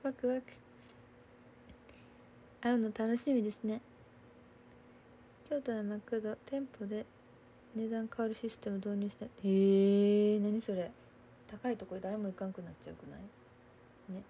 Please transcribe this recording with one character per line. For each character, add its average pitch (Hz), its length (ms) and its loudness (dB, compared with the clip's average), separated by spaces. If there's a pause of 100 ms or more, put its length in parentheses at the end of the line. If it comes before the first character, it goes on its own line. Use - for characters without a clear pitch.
ワ 277 80 -2
ク 254 160 -4
ワ 254 140 0
ク。 - 100 -20 (2000)
会 240 140 2
う - 20 4
の 220 200 2
楽 226 200 0
し 277 160 0
み 240 100 4
で 208 80 0
す - 120 -12
ね。 214 180 -4 (1700)
京 294 100 -2
都 254 140 -4
の 214 100 -2
マ 208 160 -4
ク 226 220 -4
ド、 214 240 -6
店 277 200 -4 (140)
舗 202 60 -6
で 208 200 -6 (720)
値 220 140 -4
段 226 180 -2
変 - 160 -4
わ 220 60 0
る 220 60 -4
シ 226 140 -6
ス - 100 -10
テ 208 100 -8
ム 196 80 -2
導 202 140 -4
入 202 180 -2
し - 80 -14
た。 - 80 -10
へ - 40 -14 (120)
ー、 202 960 6
何 208 220 0
そ - 100 -6
れ。 180 180 -2 (580)
高 226 220 -6
い 233 60 0
と 202 100 -12
こ 185 100 -10
で 190 60 -8
誰 190 140 -4
も 208 120 -4
行 190 40 -4
か 190 140 -8
ん 190 80 -6
く 185 80 -12
な 170 80 -12
っ 160 120 -16
ち 165 80 -14
ゃ 165 40 -14
う - 20 -14
く - 140 -20
な 143 80 -16
い？ - 20 -16 (960)
ね。 196 140 -10